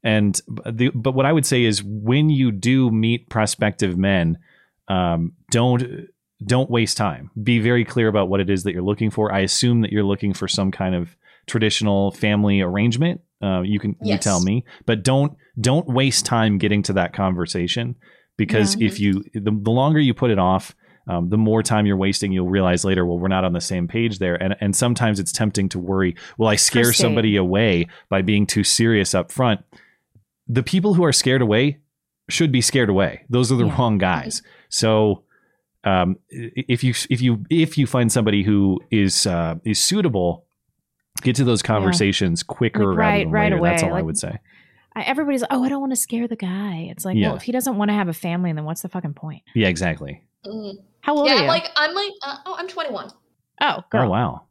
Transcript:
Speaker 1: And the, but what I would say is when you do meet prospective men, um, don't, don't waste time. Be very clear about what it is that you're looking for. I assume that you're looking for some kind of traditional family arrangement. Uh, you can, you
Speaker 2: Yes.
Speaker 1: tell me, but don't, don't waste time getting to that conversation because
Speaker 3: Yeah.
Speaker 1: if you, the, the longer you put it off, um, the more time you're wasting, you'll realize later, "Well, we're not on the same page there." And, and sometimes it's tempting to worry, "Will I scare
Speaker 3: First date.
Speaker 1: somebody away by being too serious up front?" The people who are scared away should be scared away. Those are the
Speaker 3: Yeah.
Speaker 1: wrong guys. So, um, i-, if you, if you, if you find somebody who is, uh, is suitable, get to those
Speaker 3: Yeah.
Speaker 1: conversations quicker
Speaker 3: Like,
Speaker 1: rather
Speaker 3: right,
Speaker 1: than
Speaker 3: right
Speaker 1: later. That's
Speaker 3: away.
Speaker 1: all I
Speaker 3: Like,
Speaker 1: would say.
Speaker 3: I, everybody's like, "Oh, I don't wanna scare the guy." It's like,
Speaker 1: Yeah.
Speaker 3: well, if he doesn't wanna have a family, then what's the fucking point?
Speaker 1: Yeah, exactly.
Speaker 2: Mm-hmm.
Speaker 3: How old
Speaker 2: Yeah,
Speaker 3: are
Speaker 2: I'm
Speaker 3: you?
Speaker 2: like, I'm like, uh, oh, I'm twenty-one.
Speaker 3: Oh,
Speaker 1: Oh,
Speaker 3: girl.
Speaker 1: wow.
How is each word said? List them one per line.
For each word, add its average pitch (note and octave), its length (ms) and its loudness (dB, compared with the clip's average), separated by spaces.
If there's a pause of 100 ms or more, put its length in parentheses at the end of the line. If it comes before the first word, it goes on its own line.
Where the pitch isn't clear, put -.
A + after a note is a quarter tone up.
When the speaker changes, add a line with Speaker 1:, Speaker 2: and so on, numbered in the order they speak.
Speaker 1:
And G#2+ 380 2 (300)
the, A#2 240 0
but B2+ 200 -2
what C3+ 120 2
I D3 60 2
would D#3 140 2
say B2 180 2
is G2+ 200 0
when A2+ 460 0
you C3 220 2
do A#2+ 380 2
meet A2+ 380 0
prospective G#2 680 -2
men, F2+ 420 2 (500)
um, E2+ 440 -2 (180)
don't, B2 580 0 (360)
don't B2 260 0
waste A#2 260 0
time. D2+ 340 -4 (120)
Be A#2 180 2
very A#2+ 240 2
clear A2+ 240 0
about G2+ 200 2
what G2 120 0
it F#2+ 100 0
is F#2+ 140 0
that G2 80 -2
you're F2 100 -4
looking G#2 280 0
for. G#2+ 220 -2
I G2 80 0
assume A#2+ 420 2
that G2 100 -2
you're G#2 120 0
looking G2+ 300 -2
for F#2+ 140 -8
some G2 220 0
kind F#2 240 -4
of F2 220 -6 (300)
traditional G#2 640 0
family G#2 500 0
arrangement. A#2 600 0 (220)
Uh, F#2+ 200 -2
you G2+ 160 -2
can, G#2 120 -4 (120)
you G2+ 120 -2
Speaker 2:
Yes. F#2+ 100 -4
Speaker 1:
tell F#2 180 0
me, G2+ 220 -2 (200)
but A2 180 -2
don't, C3+ 340 0 (240)
don't C#3 280 0
waste C3 380 0
time A2 320 2
getting G#2 260 2
to - 100 -4
that F2 180 0
conversation F#2 840 -2 (420)
because G#2 400 0
Speaker 3:
Yeah. A2 120 2
Speaker 1:
if F#2+ 120 -4
you, G2+ 240 0 (100)
the, G#2+ 160 -2 (120)
the A2 80 0
longer C#3+ 300 2
you C3 140 2
put B2 160 0
it G2+ 80 2
off, F#2 360 0 (340)
um, F2 220 -2
the G#2+ 80 2
more A2 240 2
time G#2+ 240 2
you're G2+ 100 2
wasting, F#2+ 360 0
you'll F#2 160 0
realize F2+ 360 2
later, F#2 220 2
"Well, F2 100 -2
we're F2 120 -2
not F#2 160 0
on F2+ 80 0
the F2 80 -2
same F2 260 -4
page A2+ 320 -2
there." F#2 240 0
And, F#2+ 180 -2
and G2+ 140 0
sometimes A#2 460 0
it's F2 100 -4
tempting G2+ 380 -2
to F#2 100 -6
worry, F#2 380 0 (200)
"Will A2+ 120 0
I G#2+ 80 2
scare - 300 2
Speaker 3:
First A#2+ 120 2
date. - 60 2
Speaker 1:
somebody A2 320 2
away F#2 500 2 (220)
by G2 140 0
being G#2 220 2
too G2 200 0
serious A2 500 2
up F2+ 160 -2
front?" A#2+ 300 0 (880)
The A#2+ 160 0
people F#3+ 300 2
who F3 100 4
are D3 80 2
scared B2+ 300 2
away A#2+ 360 2 (500)
should D#3+ 220 0
be C3 100 2
scared A#2+ 280 2
away. G2 320 0 (100)
Those B2 220 2
are - 40 2
the A#2+ 100 2
Speaker 3:
Yeah. D#2 120 0
Speaker 1:
wrong A2+ 200 2
guys. F#2 440 -2 (260)
So, G#2+ 540 2 (640)
um, F#2 320 2 (160)
i-, A#2+ 180 -12 (160)
if A#2+ 160 0
you, B2+ 100 2 (160)
if B2 140 0
you, A#2 280 0
if D#3+ 280 2
you C#3 80 4
find A#2+ 240 2
somebody G#2 320 2
who G2 380 2 (100)
is, G2+ 380 2
uh, E2+ 260 -2 (100)
is G#2+ 140 -2
suitable, G#2+ 680 0 (760)
get B2 140 2
to C3+ 80 2
those A#2 180 4
Speaker 3:
Yeah. - 60 -4
Speaker 1:
conversations F#2+ 760 2
quicker - 460 0
Speaker 3:
Like, F#2 100 2
Speaker 1:
rather G#3+ 140 4
Speaker 3:
right, G#3 140 2
Speaker 1:
than D#3 40 -4
Speaker 3:
right G#3 220 2
Speaker 1:
later. E3+ 100 0
That's E3+ 200 2
Speaker 3:
away. E3 80 0
Speaker 1:
all E3 60 -4
I F#3 40 0
Speaker 3:
Like, E3+ 60 -4
Speaker 1:
would D#3+ 120 -4
say. - 200 -8 (580)
Speaker 3:
I, A3 60 -8
everybody's C#4 400 -2
like, - 100 -4
"Oh, B3+ 100 0
I B3+ 60 0
don't C#4 120 -4
wanna C4+ 140 -4
scare A#3 320 -4
the A3+ 80 -6
guy." F#3 560 -6
It's - 140 -14
like, F#3+ 120 0
Speaker 1:
Yeah. G3 120 4
Speaker 3:
well, - 80 -4
if - 60 -14
he A#3+ 100 -6
doesn't B3 240 -2
wanna G#3 180 0
have G3+ 140 -2
a E3 40 -4
family, F3 400 -4
then D3+ 120 -6
what's D#3+ 180 -8
the F#3 60 -12
fucking E3+ 260 -8
point? D#3 280 -16 (120)
Speaker 1:
Yeah, G#2+ 140 2
exactly. D#2+ 560 -4 (200)
Speaker 2:
Mm-hmm. G3+ 360 -14 (200)
Speaker 3:
How D4 160 -2
old C#4+ 120 0
Speaker 2:
Yeah, C4+ 60 4
Speaker 3:
are - 40 2
Speaker 2:
I'm C#4+ 40 2
Speaker 3:
you? C#4+ 60 0
Speaker 2:
like, E4 280 -2
I'm D#4 180 0
like, G4 180 -6 (100)
uh, C4+ 140 -10 (100)
oh, F#4 120 -10
I'm F4+ 80 -10
twenty-one. C4+ 440 -10 (500)
Speaker 3:
Oh, C#4 180 0
Speaker 1:
Oh, F3+ 120 -14
Speaker 3:
girl. A#2 200 0
Speaker 1:
wow. G2 400 -2